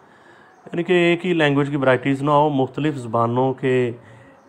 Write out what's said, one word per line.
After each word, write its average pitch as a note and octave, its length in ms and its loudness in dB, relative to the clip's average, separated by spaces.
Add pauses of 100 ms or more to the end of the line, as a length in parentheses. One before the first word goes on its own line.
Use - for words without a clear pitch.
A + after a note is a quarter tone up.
(640)
यानी E3+ 200 -8
कि F3 300 2
एक E3+ 120 -2
ही F3+ 100 0
लैंग्वेज C#3+ 340 2
की C#3+ 80 -4
वैराइटीज C3+ 460 0
ना D3 100 0
हो, D3 180 4
मुख्तलिफ C#3+ 440 -2
ज़ुबानों A#2+ 580 -2
के B2+ 420 -2 (540)